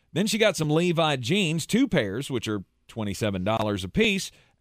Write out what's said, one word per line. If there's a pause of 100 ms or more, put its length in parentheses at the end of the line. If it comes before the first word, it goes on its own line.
(140)
Then
she
got
some
Levi
jeans,
two
pairs,
which
are (240)
twenty-seven
dollars
a
piece, (300)